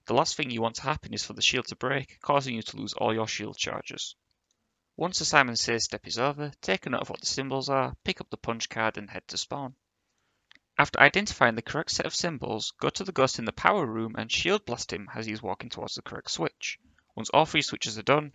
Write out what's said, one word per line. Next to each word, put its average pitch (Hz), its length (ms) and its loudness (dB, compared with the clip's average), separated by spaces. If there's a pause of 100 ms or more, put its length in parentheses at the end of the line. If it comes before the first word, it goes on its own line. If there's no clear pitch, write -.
The 113 80 2
last 147 200 4
thing 143 140 -4
you 117 140 -2
want 113 140 -2
to - 40 -10
happen 143 320 -4
is 104 100 -4
for 110 100 -10
the 101 100 -4
shield - 240 2
to - 80 -10
break, 135 460 -4
causing 135 340 0
you 110 80 -4
to - 140 -10
lose 104 160 -6
all 110 200 2
your 110 140 0
shield - 280 -6
charges. - 600 -8 (840)
Once 175 220 -2
the 156 60 0
Simon 131 320 6
Says 117 260 2
step - 240 -6
is - 100 -6
over, 143 440 0
take - 240 0
a 151 40 -6
note 123 120 0
of - 80 -6
what - 100 -10
the - 60 -8
symbols 135 420 -2
are, 135 380 2
pick - 160 -2
up - 80 -20
the - 80 -8
punch 117 320 -4
card 110 280 0
and 101 120 -10
head - 180 -14
to 95 100 -10
spawn. 135 380 -6 (1000)
After - 240 4
identifying 143 540 6
the 113 60 -4
correct - 300 -4
set - 140 0
of - 100 -6
symbols, 120 640 -4
go - 100 0
to - 140 -4
the 185 80 -6
ghost 135 260 4
in 120 60 -6
the 107 80 -2
power 180 340 4
room 113 320 -4
and 113 140 -6
shield 196 340 2
blast - 280 -6
him 101 200 -8
as 113 120 -8
he 107 80 -4
is 110 100 -8
walking 95 260 -6
towards - 260 -8
the - 60 -10
correct - 300 -10
switch. - 480 -4 (340)
Once 110 160 -8
all 151 160 8
three 156 160 2
switches - 360 -4
are 107 60 -8
done, 147 320 4